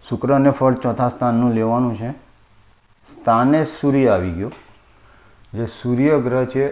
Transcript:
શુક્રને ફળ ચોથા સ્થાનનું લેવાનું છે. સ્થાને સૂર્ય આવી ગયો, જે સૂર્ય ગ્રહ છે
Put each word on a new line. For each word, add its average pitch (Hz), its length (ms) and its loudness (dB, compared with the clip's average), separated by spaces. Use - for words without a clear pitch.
શુક્રને 135 440 2
ફળ 131 320 2
ચોથા 123 260 0
સ્થાનનું 120 460 0
લેવાનું 113 420 0
છે. 117 120 -8
સ્થાને 127 480 2
સૂર્ય 135 320 2
આવી 92 300 0
ગયો, 110 120 -8
જે 113 140 -6
સૂર્ય 135 580 0
ગ્રહ 123 280 0
છે 135 180 0